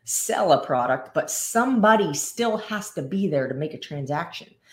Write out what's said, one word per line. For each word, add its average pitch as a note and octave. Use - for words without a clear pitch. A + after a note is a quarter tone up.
sell -
a -
product, B2+
but -
somebody A3
still A3
has G#3
to D3
be F#3
there C#3
to B2
make D3
a B2
transaction. D3